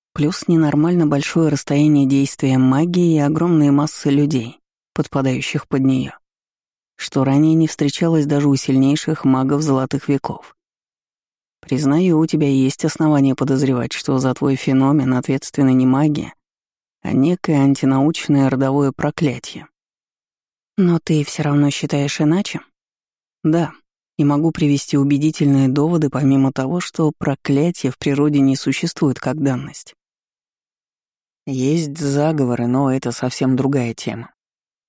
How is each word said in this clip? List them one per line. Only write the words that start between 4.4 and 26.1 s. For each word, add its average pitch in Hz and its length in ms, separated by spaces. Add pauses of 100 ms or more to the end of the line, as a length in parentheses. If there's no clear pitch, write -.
подпадающих 135 760
под 135 140
неё, 131 300 (840)
что - 300
ранее 151 280
не 160 140
встречалось 156 580
даже 147 220
у 139 80
сильнейших 139 720
магов 131 360
Золотых 135 460
веков. - 480 (1040)
Признаю, 156 600
у 165 60
тебя 156 220
есть 135 380
основания 143 500
подозревать, 131 580
что 139 240
за 127 160
твой 139 220
феномен 135 580
ответственна 135 560
не 127 160
магия, 143 480 (680)
а - 100
некое 147 460
антинаучное 139 920
родовое 135 420
проклятие». - 760 (1080)
«Но 175 260
ты 156 200
всё - 200
равно 147 260
считаешь 143 520
иначе?» 165 400 (800)
«Да, 160 300 (440)
и 151 60
могу 147 280
привести 143 460
убедительные 139 720
доводы, 151 420
помимо 135 420